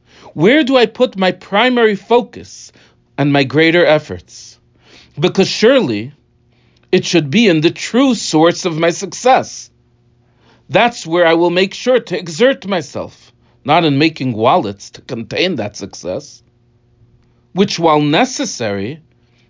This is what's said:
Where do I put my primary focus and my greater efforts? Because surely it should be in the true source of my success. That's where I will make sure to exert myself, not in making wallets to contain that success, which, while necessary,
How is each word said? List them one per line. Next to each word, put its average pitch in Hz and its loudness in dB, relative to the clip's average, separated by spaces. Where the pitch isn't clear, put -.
Where 247 4
do 262 0
I 233 4
put 247 -2
my 185 0
primary 220 0
focus - -4
and 143 2
my 139 2
greater 160 2
efforts? - -4
Because 180 0
surely 147 0
it - 2
should 151 0
be 214 2
in 160 2
the 170 2
true 247 0
source 170 0
of 160 -4
my 165 2
success. 185 -2
That's 220 0
where 170 0
I 165 4
will 175 2
make 190 -2
sure 247 0
to 175 -8
exert 190 -2
myself, 139 -8
not 165 2
in 143 2
making 143 -2
wallets 113 -2
to - -20
contain 139 -6
that 104 -8
success, - -12
which, 202 0
while 156 4
necessary, 147 -2